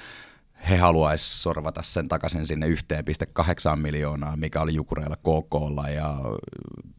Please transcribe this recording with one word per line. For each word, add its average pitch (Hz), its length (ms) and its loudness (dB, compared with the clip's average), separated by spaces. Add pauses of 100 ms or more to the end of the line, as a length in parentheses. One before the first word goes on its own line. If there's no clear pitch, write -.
(680)
He 92 80 6
haluais 80 680 4
sorvata 78 400 -4
sen 78 260 -2
takaisin 80 380 -2
sinne 78 200 0
yhteen 78 380 0
piste 78 220 -2
kahdeksaan 80 540 2
miljoonaan, 73 580 -2
mikä 78 220 -2
oli 78 140 2
Jukureilla, 76 420 -2
K 80 340 2
K:lla 73 380 -2
ja 73 320 -2 (800)